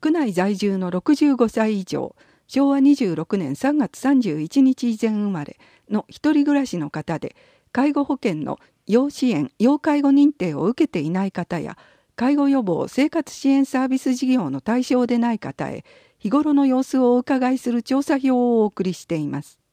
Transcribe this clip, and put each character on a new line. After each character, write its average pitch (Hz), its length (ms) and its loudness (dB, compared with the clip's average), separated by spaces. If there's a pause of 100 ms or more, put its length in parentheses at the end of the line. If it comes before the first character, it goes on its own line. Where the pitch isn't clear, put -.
区 311 100 0
内 294 220 0
在 190 220 0
住 196 220 -2
の 185 140 -4
六 185 240 0
十 285 200 2
五 240 120 2
歳 220 320 -2
以 185 60 -8
上、 139 300 -8 (320)
昭 277 220 0
和 277 100 2
二 277 160 6
十 196 200 -2
六 165 220 -4
年 143 180 -4
三 294 220 -2
月 254 200 -2
三 269 240 2
十 156 200 -2
一 170 200 0
日 254 300 2
以 214 100 -4
前 220 100 0
生 208 180 -2
ま 160 160 -6
れ - 120 -20 (320)
の 208 200 -2
一 - 220 -2
人 294 140 4
暮 285 140 2
ら 277 60 -2
し 190 120 -6
の 151 120 -4
方 156 280 -6
で、 - 180 -10 (360)
介 285 220 0
護 285 100 0
保 277 120 -2
険 160 280 -4
の 135 160 -8 (260)
要 254 240 2
支 254 220 -2
援、 285 260 -2
要 269 220 2
介 294 220 0
護 277 100 4
認 285 200 6
定 180 220 -4
を 139 100 -4
受 233 200 0
け 302 40 0
て - 120 -4
い 151 100 -4
な 185 160 -2
い 190 60 -6
方 175 280 -6
や、 147 180 -12 (380)
介 269 200 0
護 285 140 2
予 269 120 2
防、 165 260 -2
生 294 220 0
活 - 240 -6
支 - 160 -2
援 277 160 4
サ 262 200 -2
ー - 20 -2
ビ 262 100 -2
ス 262 160 -2
事 254 140 -2
業 247 220 0
の 135 120 -6
対 247 220 -2
象 247 240 0
で 240 100 0
な 233 160 0
い 208 60 -6
方 - 300 -8
へ、 - 140 -12 (360)
日 208 100 -6
頃 294 240 2
の 277 120 4
様 262 180 2
子 262 160 -2
を 247 140 4
お 247 40 4
伺 254 340 0
い 262 60 0
す 247 140 -4
る 233 120 -2
調 269 180 -2
査 285 180 0
票 247 400 2
を - 20 4
お 214 40 4
送 196 180 -4
り 180 100 -2
し - 120 -14
て 165 100 -4
い 151 120 -4
ま 139 140 -6
す。 - 180 -20 (140)